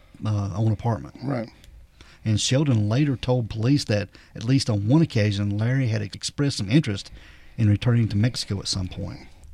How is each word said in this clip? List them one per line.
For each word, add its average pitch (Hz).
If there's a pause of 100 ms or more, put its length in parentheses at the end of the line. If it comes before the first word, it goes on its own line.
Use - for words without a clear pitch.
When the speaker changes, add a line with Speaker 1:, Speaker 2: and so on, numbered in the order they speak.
(240)
Speaker 1:
uh, 104
own 110
apartment. 104
Speaker 2:
Right. 123 (760)
Speaker 1:
And 110
Sheldon 127
later 135
told 127
police 127
that, 104 (260)
at -
least 131
on 101
one 156
occasion, 104
Larry 123
had 107
expressed -
some 98
interest 117 (480)
in 110
returning 113
to 101
Mexico 104
at -
some 92
point. 90 (340)